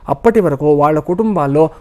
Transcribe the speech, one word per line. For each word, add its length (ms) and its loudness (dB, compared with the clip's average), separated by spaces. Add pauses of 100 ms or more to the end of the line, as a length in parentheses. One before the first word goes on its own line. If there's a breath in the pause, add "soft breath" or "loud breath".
అప్పటి 320 0
వరకు 340 0
వాళ్ళ 240 2
కుటుంబాల్లో 720 0 (100)